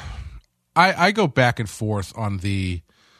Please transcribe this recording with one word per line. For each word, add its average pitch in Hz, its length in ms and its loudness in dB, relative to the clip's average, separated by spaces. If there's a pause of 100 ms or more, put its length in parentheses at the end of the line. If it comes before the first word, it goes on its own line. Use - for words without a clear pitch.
(760)
I, 175 300 6
I 202 60 6
go 208 160 2
back 123 320 2
and 107 100 -4
forth 104 460 -4
on 101 220 -4
the, 92 440 -2 (380)